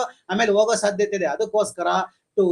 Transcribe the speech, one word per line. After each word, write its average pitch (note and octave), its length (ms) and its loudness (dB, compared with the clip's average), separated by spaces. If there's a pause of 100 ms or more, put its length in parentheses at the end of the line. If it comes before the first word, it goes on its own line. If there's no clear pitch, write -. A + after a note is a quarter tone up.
(320)
ಆಮೇಲೆ G#3+ 260 2
ಹೋಗೋ A3 260 4
ಸಾಧ್ಯತೆ G3+ 360 -2
ಇದೆ. E3+ 160 0
ಅದಕ್ಕೋಸ್ಕರ G#3 520 -2 (500)
to, G3+ 140 4